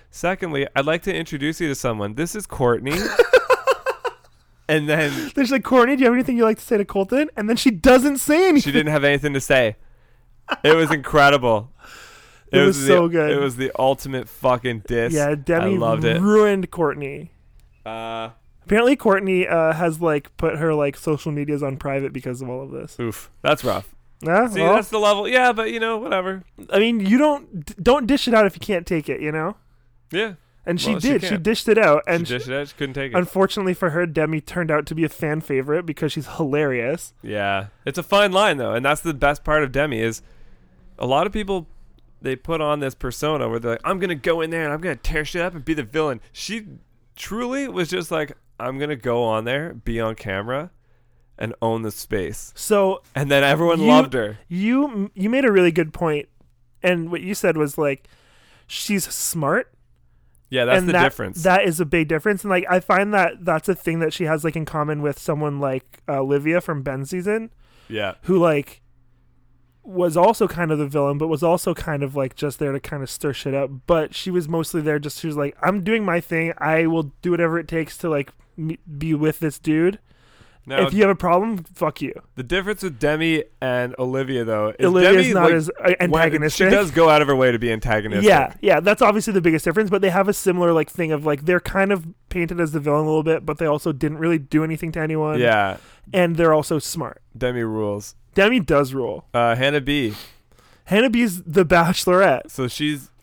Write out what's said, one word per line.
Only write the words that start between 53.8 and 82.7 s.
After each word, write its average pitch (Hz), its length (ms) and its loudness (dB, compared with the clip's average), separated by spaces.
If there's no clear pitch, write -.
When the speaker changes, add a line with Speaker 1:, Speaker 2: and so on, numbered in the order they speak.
Speaker 2:
you, - 60 2
Speaker 1:
loved 151 260 6
her. 110 340 -4
Speaker 2:
you, 220 680 -2
you 196 160 -4
made 262 160 0
a 226 60 4
really 180 200 6
good 160 220 -2
point. 156 340 -4
And 175 300 -2
what 165 100 -6
you 185 140 -6
said 170 200 0
was, 151 220 -2
like, 143 300 -2
she's - 380 -4
smart. 165 580 -4
Speaker 1:
Yeah, 123 160 0
that's 127 140 4
Speaker 2:
And 180 100 0
Speaker 1:
the 175 40 2
Speaker 2:
that, 175 100 4
Speaker 1:
difference. 135 400 -4
Speaker 2:
that 185 220 4
is 165 140 -2
a 170 60 0
big 160 220 0
difference. 175 360 -2
And, 202 60 -6
like, 185 180 0
I 185 120 2
find 202 340 0
that 180 320 0
that's 165 240 0
a 175 60 0
thing 165 240 -4
that 160 120 0
she - 120 -6
has, 156 200 -2
like, 160 120 -2
in 160 100 -4
common 147 380 -4
with 147 160 -4
someone 147 400 -4
like, 131 500 -6
uh, 139 120 -2
Olivia 143 400 0
from 147 200 -6
Ben's 135 300 -8
season. 208 400 -4
Speaker 1:
Yeah. 104 360 -4
Speaker 2:
Who, 180 160 2
like, 156 420 0
was 180 340 0
also 208 300 4
kind 165 240 -2
of 147 60 0
the 147 100 -2
villain, 143 300 0
but 160 100 -2
was 156 160 -2
also 170 300 0
kind 143 300 -4
of, 139 120 -6
like, 135 200 -4
just 147 240 -6
there 143 140 -2
to 139 60 -4
kind 143 220 -10
of 131 80 -10
stir - 240 -6
shit 135 200 -6
up. 139 160 -2
But 160 260 2
she - 160 -8
was 175 200 -2
mostly 165 320 -4
there 151 180 0
just, 143 200 -10
she 170 80 -8
was 147 100 -6
like, 143 240 -4
"I'm 190 220 0
doing 220 200 0
my 175 160 0
thing. 165 380 -4
I 160 300 2
will 160 340 -2
do 180 100 -2
whatever 170 260 0
it 160 120 -6
takes 160 300 -6
to, 170 100 -4
like, 143 220 -2
m-, 160 200 -6
be 156 160 -2
with 151 260 0
this 156 200 -4
dude. 165 400 0
Speaker 1:
Now, 135 200 2
Speaker 2:
If 135 80 -2
you 202 100 2
have 196 60 6
a 190 60 2
problem, 185 440 2
fuck - 280 -4
you." - 100 -6
Speaker 1:
the 127 80 -10
difference 190 400 -4